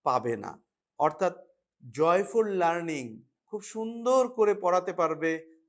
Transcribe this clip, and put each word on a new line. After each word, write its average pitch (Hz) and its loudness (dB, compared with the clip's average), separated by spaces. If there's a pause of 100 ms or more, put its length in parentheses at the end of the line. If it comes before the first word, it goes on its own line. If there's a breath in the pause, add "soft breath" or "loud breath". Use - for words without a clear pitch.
পাবে 120 0
না, 101 -12 (400)
অর্থাৎ 165 -2 (440)
জয়ফুল 190 2
লার্নিং, 165 -2 (220)
খুব 208 -10
সুন্দর 233 0
করে 220 2
পড়াতে 180 0
পারবে। 160 -2